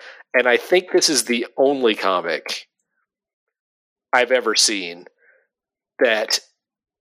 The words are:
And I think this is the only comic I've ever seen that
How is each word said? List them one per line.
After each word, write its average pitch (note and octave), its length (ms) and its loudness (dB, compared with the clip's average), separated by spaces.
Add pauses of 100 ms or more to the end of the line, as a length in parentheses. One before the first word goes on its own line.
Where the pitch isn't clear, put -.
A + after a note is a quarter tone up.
(340)
And B2+ 140 2
I A#2+ 100 4
think F3+ 340 0
this F3 180 2
is B2 160 0
the A#2+ 200 -2 (120)
only C3+ 360 2
comic E2+ 760 -4 (1400)
I've B2 200 2
ever A2+ 240 0
seen F2 500 -2 (920)
that A2 400 0 (600)